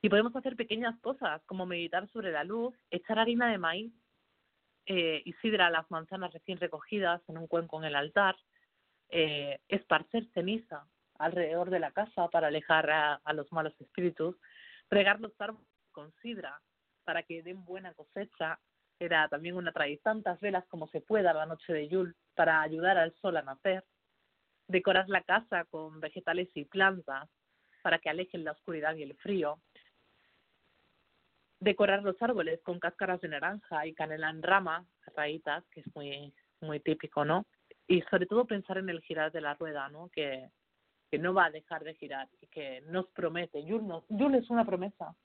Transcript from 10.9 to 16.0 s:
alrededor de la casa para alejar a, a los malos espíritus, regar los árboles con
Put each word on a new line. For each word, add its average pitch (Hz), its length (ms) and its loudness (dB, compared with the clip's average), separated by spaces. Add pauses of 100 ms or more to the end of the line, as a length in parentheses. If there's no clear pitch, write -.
alrededor 170 500 0
de 180 120 2
la 147 100 -2
casa 196 380 0
para 160 180 4
alejar 151 440 4
a, 151 260 4
a 151 180 -6
los 147 180 -6
malos 160 280 -2
espíritus, 175 560 -2 (520)
regar 202 320 6
los 214 200 -12
árboles 220 280 -8 (240)
con 156 200 -18 (100)